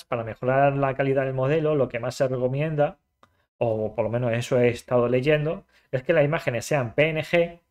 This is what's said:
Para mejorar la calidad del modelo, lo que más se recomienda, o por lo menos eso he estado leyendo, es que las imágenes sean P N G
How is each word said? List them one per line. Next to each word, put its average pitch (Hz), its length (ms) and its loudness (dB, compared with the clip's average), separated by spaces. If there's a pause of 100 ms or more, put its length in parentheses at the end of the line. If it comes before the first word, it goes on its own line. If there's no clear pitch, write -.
Para 117 160 -4
mejorar 135 520 2
la 135 180 0
calidad 135 300 0
del 135 100 -4
modelo, 151 400 0
lo 127 140 2
que 120 100 -6
más 123 160 -6
se 139 120 0
recomienda, 143 720 -2 (600)
o 110 360 0
por 110 100 -2
lo 107 60 -2
menos 120 220 -2
eso 120 260 0
he 123 100 6
estado 120 400 0
leyendo, 147 560 0 (260)
es 127 120 -4
que 175 100 -2
las 156 120 4
imágenes 143 400 -2
sean 127 300 -2
P 151 160 4
N 156 120 -4
G 170 380 0 (100)